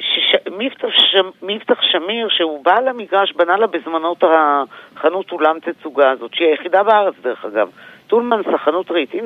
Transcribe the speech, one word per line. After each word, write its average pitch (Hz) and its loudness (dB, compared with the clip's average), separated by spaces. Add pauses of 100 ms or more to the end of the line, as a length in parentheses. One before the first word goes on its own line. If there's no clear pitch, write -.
שש-, - -2 (100)
מבטח 247 -6
ש-, - 2 (260)
מבטח 214 -2
שמיר, 208 -2
שהוא 156 -2
בעל 220 2
המגרש, 196 -2
בנה 175 2
לה 220 2
בזמנו 165 -4
את - 2 (720)
החנות 180 -2
אולם 156 0
תצוגה 143 0
הזאת, 117 -6
שהיא 170 2
היחידה 170 0
בארץ 208 2
דרך 123 -6
אגב. 104 -2 (380)
טולמנס, 226 0
החנות 170 -2
רהיטים, 170 -4